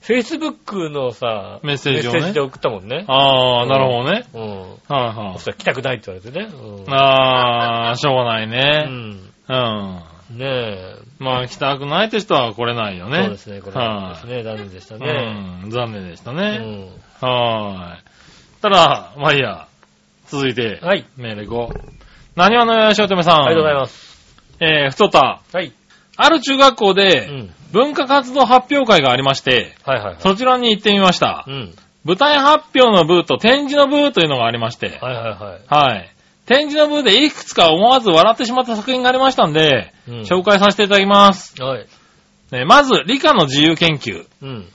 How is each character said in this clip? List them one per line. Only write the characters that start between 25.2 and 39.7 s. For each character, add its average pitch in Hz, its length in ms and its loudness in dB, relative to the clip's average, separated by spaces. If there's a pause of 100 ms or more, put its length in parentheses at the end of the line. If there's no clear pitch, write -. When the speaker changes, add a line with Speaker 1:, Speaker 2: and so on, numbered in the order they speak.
Speaker 1:
は 180 100 -6
い。 151 120 -10 (420)
Speaker 2:
あ 254 140 4
る 320 100 2
中 269 160 -2
学 262 220 4
校 196 160 2
で、 180 340 2
Speaker 1:
う 147 40 -12
ん。 117 220 -12 (180)
Speaker 2:
文 277 220 2
化 277 120 -2
活 254 280 0
動 269 120 4
発 247 300 2
表 277 100 0
会 196 160 4
が 135 100 4
あ 123 40 2
り 135 80 -2
ま 135 100 2
し - 80 -10
て、 120 420 0
Speaker 1:
は 135 120 -2
い 120 40 -2
は 104 40 -8
い - 40 -8
は 90 60 -8
い。 - 60 -20
Speaker 2:
そ 190 160 0
ち 240 100 -4
ら 254 120 4
に 240 140 0
行 208 80 -2
っ - 40 -10
て 214 100 2
み 202 60 2
ま 185 140 4
し - 60 -6
た。 95 280 -2
Speaker 1:
う 131 40 -14
ん。 117 220 -12 (300)
Speaker 2:
舞 160 120 -2
台 294 240 2
発 294 260 4 (100)
表 254 160 6
の 175 140 6
部 170 200 4
と - 120 0
展 269 320 2
示 285 60 -4
の 285 120 4
部 294 240 2
と - 100 2
い 165 40 2
う 151 40 0
の 139 80 -2
が 117 80 0
あ 117 60 0
り 120 60 -4
ま 117 140 -4
し - 40 -14
て、 - 260 -8
Speaker 1:
は 127 100 -6
い 123 40 -6
は 113 60 -8
い 113 100 -6
は 98 260 -14
い。 - 100 -20
Speaker 2:
は 143 280 2
い。 87 140 -12 (360)
展 285 240 2
示 294 80 -6
の 302 120 4
部 294 140 -2
で 233 220 4
い 294 60 0
く - 40 -12
つ - 180 -16
か 170 180 4
思 165 160 2
わ 262 120 4
ず 226 100 -2
笑 180 240 6
っ - 40 -16
て 262 80 -4
し 220 60 -4
ま 254 120 0
っ - 20 -14
た 233 100 -6
作 233 160 -6
品 254 120 -2
が 247 60 2
あ - 20 4
り 254 80 0
ま 262 120 2
し - 40 -4
た 208 120 2
ん 147 60 -4
で、 147 400 2 (140)